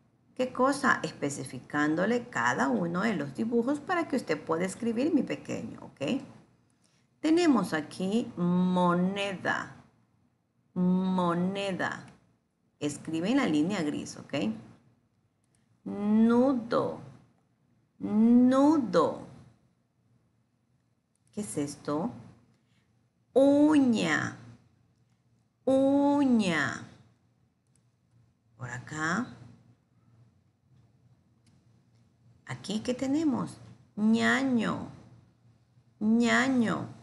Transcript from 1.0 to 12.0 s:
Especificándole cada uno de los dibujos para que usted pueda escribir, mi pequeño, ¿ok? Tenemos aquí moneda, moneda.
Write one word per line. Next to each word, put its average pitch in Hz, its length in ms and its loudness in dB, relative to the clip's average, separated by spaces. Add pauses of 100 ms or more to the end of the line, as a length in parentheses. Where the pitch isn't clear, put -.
Especificándole 151 1300 -4
cada 135 400 0
uno 180 340 -2
de 220 140 0
los 143 180 -6
dibujos 240 460 -2
para 339 260 -2
que 311 100 -4
usted - 240 -4
pueda 165 240 -4
escribir, 233 480 -2
mi 285 100 4
pequeño, - 600 -8
¿ok? 202 400 -6 (1000)
Tenemos 311 520 4
aquí 190 640 -2
moneda, 180 1500 0 (920)
moneda. 180 1300 0 (720)